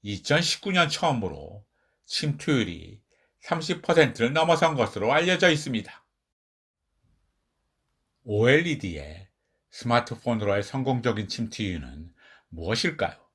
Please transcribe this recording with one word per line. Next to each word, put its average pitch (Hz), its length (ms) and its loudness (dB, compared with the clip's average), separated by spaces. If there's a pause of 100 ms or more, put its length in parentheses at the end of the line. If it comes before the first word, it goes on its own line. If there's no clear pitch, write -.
이천십구 147 680 -2
년 175 160 4
처음으로 101 760 -4 (380)
침투율이 104 960 -2 (400)
삼십 165 420 -4
퍼센트를 131 500 4
넘어선 160 420 4
것으로 110 380 0
알려져 175 380 4
있습니다. 139 540 -4 (2250)
오엘이디의 104 1040 2 (420)
스마트폰으로의 113 920 0
성공적인 123 680 -2
침투 110 340 -6
이유는 80 500 -8 (360)
무엇일까요? 87 680 -2 (160)